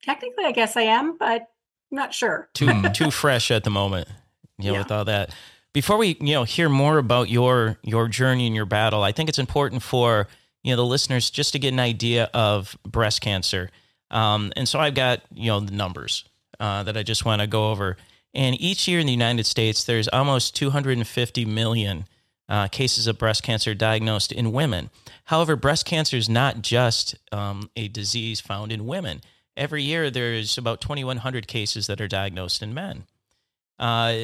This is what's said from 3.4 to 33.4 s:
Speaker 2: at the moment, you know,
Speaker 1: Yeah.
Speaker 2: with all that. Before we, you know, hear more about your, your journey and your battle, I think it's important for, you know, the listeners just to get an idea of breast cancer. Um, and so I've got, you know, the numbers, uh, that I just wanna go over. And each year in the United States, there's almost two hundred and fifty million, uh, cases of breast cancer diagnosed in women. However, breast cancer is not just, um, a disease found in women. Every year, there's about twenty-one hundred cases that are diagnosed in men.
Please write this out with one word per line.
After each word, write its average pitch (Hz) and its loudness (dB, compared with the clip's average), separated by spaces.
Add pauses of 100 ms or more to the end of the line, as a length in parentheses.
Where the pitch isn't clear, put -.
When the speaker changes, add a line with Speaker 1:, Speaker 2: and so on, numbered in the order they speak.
Speaker 2:
at 110 2
the 110 0
moment, 98 0 (500)
you 98 -8
know, 101 0
Speaker 1:
Yeah. 98 0
Speaker 2:
with 101 -6
all 104 0
that. 101 0 (380)
Before 165 4
we, 208 2
you 147 2
know, 131 4
hear 160 2
more 143 6
about 120 4
your, 120 4
your 113 2
journey 127 2
and 113 0
your 110 0
battle, 107 2
I 98 4
think 156 -2
it's 143 0
important 131 0
for, 117 2 (340)
you 131 0
know, 123 2
the 123 2
listeners 127 0
just - -2
to 147 -2
get 131 0
an 127 2
idea 117 2
of 104 0
breast 110 0
cancer. 95 -2 (420)
Um, 107 2
and 123 -2
so 139 -2
I've 147 0
got, 127 2 (120)
you 113 -6
know, 107 2
the 101 -4
numbers, 92 -4 (360)
uh, 101 -2
that 107 -4
I 107 -4
just 107 -2
wanna 107 2
go 107 2
over. 98 -2 (380)
And 131 0
each 185 -2
year 175 2
in 156 2
the 131 2
United 120 0
States, 110 0
there's 113 0
almost 135 2
two 139 0
hundred 135 0
and 120 -2
fifty 123 -2
million, 107 0 (440)
uh, 104 0
cases 123 -2
of 110 0
breast 110 0
cancer 110 -2
diagnosed 110 0
in 117 0
women. 117 -2 (360)
However, 160 2
breast 139 2
cancer 156 0
is 110 0
not 117 2
just, 117 2 (180)
um, 101 -6
a 110 -6
disease 110 -6
found 107 -8
in 110 -6
women. 139 -6 (360)
Every 147 -4
year, 151 -2
there's 117 -2
about 117 -4
twenty-one 131 -6
hundred 123 -6
cases 104 -4
that 98 -6
are 104 -4
diagnosed 92 -4
in 107 -8
men. 175 -10 (760)